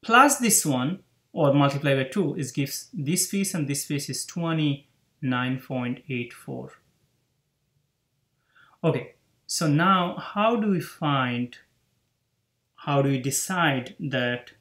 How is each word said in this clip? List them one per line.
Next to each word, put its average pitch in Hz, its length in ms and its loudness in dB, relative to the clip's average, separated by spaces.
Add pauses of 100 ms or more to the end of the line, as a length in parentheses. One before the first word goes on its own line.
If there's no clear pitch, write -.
plus 269 360 6
this 233 260 2
one, 143 360 0 (320)
or 147 220 4
multiply 143 400 4
by 135 100 2
two, 156 320 -2
is 139 160 -6
gives - 400 -6
this 165 360 -2
piece, 196 260 -2
and 156 120 -2
this 143 200 -4
piece 143 220 -6
is - 180 -8
twenty-nine 139 1300 -4
point 123 480 -6
eight 120 240 -6
four. 131 380 -14 (2000)
Okay, 143 320 0 (320)
so - 200 -2
now 175 500 4
how 220 400 0
do 214 140 0
we 180 100 2
find, 123 760 -2 (1200)
how 143 260 0
do 139 80 2
we 139 80 0
decide 135 800 -2
that 123 600 -4